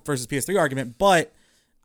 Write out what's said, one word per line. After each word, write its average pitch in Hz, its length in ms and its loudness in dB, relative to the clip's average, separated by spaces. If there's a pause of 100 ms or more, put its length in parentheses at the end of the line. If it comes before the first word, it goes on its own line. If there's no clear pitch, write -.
versus 123 220 -4
P 143 120 -4
S 123 80 -4
three 190 100 -2
argument, 135 420 -2
but 190 340 2 (520)